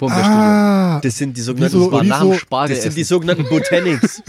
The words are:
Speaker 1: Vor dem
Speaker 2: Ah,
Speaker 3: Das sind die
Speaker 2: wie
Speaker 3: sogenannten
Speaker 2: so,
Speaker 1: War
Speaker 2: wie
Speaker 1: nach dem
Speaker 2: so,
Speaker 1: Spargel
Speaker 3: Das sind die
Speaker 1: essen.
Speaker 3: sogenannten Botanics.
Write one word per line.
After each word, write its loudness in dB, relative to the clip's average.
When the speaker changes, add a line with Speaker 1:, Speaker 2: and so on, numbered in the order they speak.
Speaker 1:
Vor -2
dem -2
Speaker 2:
Ah, 2
Speaker 3:
Das -4
sind -6
die -8
Speaker 2:
wie -8
Speaker 3:
sogenannten 0
Speaker 2:
so, 2
Speaker 1:
War 2
Speaker 2:
wie 2
Speaker 1:
nach 2
dem 4
Speaker 2:
so, 2
Speaker 1:
Spargel -4
Speaker 3:
Das -4
sind -6
die -2
Speaker 1:
essen. -4
Speaker 3:
sogenannten 0
Botanics. 0